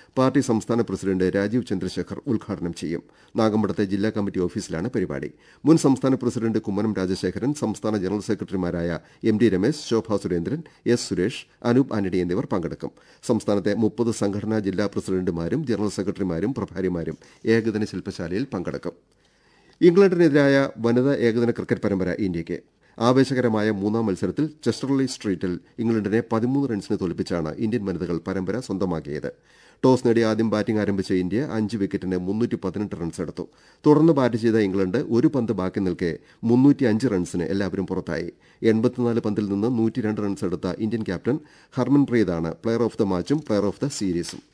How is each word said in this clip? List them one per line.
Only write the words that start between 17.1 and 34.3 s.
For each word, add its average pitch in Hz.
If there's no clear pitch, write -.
ഏകദിന 110
ശില്പശാലയിൽ 95
പങ്കെടുക്കും. 87
ഇംഗ്ലണ്ടിനെതിരായ 165
വനിതാ 123
ഏകദിന 117
ക്രിക്കറ്റ് 110
പരമ്പര 92
ഇന്ത്യയ്ക്ക്. 85
ആവേശകരമായ 123
മൂന്നാം 107
മത്സരത്തിൽ 101
ചെസ്റ്റർലി 135
സ്ട്രീറ്റിൽ 92
ഇംഗ്ലണ്ടിനെ 113
പതിമൂന്ന് 127
റൺസിന് 104
തോൽപ്പിച്ചാണ് 85
ഇന്ത്യൻ 110
വനിതകൾ 85
പരമ്പര 95
സ്വന്തമാക്കിയത്. 80
ടോസ് 131
നേടി 117
ആദ്യം 110
ബാറ്റിംഗ് 107
ആരംഭിച്ച 101
ഇന്ത്യ 95
അഞ്ച് 110
വിക്കറ്റിന് 92
മുന്നൂറ്റി 104
പതിനെട്ട് 98
റൺസ് 82
എടുത്തു. 80
തുടർന്ന് 151
ബാറ്റ് 127